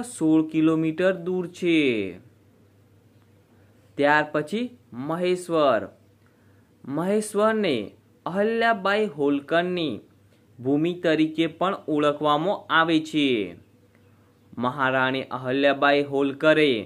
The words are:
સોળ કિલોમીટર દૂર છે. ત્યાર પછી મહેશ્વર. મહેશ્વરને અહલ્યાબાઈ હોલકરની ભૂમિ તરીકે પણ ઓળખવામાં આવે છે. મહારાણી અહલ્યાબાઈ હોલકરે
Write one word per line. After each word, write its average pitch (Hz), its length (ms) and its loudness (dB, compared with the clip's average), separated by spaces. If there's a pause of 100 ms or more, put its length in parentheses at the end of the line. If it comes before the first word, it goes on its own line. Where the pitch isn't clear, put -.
સોળ 156 400 2
કિલોમીટર 160 720 0
દૂર 180 340 -4
છે. 170 320 0 (2250)
ત્યાર 147 340 4
પછી 196 340 -4 (260)
મહેશ્વર. 160 920 0 (1000)
મહેશ્વરને 202 880 0 (540)
અહલ્યાબાઈ 208 800 0
હોલકરની 147 960 -2 (560)
ભૂમિ 147 360 0
તરીકે 160 520 0
પણ 175 280 -2 (140)
ઓળખવામાં 151 840 0
આવે 165 300 4
છે. 156 260 -2 (1300)
મહારાણી 131 720 0
અહલ્યાબાઈ 139 720 2
હોલકરે 139 680 2 (160)